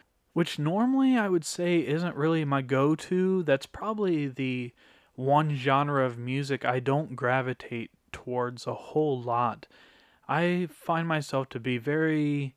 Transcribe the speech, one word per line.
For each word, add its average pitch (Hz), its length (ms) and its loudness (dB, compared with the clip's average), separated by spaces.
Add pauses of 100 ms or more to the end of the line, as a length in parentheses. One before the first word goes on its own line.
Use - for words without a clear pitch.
(340)
which 170 240 -2
normally 247 580 2
I 208 120 2
would 175 160 2
say 175 340 0
isn't 160 360 0
really 160 300 2
my 139 180 2
go-to. 156 800 2
That's 139 240 2
probably 190 600 -2
the 127 440 -4 (420)
one 143 420 2
genre 135 500 2
of 120 100 -4
music 131 480 -4
I 127 140 2
don't 135 380 0
gravitate 123 720 -2 (220)
towards 123 540 -6
a 123 80 -4
whole 147 460 -2
lot. 120 460 0 (600)
I 175 420 0
find 165 360 -2
myself 143 440 -2
to 123 100 -8
be 123 180 -2
very 147 800 0